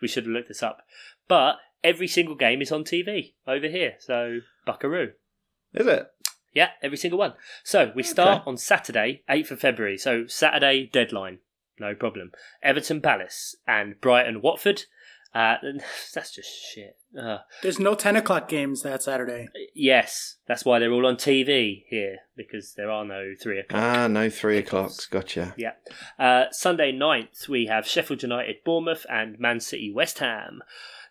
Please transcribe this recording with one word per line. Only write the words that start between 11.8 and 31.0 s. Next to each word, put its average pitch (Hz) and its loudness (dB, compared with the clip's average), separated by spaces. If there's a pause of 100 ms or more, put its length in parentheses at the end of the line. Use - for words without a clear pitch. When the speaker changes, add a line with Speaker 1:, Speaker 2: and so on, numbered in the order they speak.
Speaker 1:
problem. 98 -6 (300)
Everton 147 0
Palace 104 -2 (120)
and 104 -2
Brighton 120 4
Watford. 180 0 (500)
Uh, 113 4 (280)
<laughs> - -12
that's - -8
just - -16 (240)
shit. 101 -20 (200)
Uh, 113 -8 (240)
Speaker 3:
There's 185 -2
no 202 4
ten 208 2
o'clock 196 0
games 139 -2
that 135 -4
Saturday. 123 -4 (280)
Speaker 1:
yes, 131 4 (100)
that's - -2
why 120 6
they're 117 2
all 123 4
on 123 4
T 135 4
V 120 0
here, 98 -4 (180)
because 107 -14
there 104 -6
are 107 -4
no 98 -10
three 98 -4
o'clock. 107 -4
Speaker 2:
Ah, 120 2
no 110 0
three 107 0
Speaker 1:
games. 101 0
Speaker 2:
o'clocks. 95 -4
Gotcha. 90 -6
Speaker 1:
Yeah. 113 -8 (440)
Uh, 127 6
Sunday 160 2
ninth, 135 -2
we 123 0
have 110 0
Sheffield 151 -2
United, 120 -4
Bournemouth, 165 -2
and 110 -4
Man 120 2
City, 113 -8
West 139 -2
Ham. 117 -6 (500)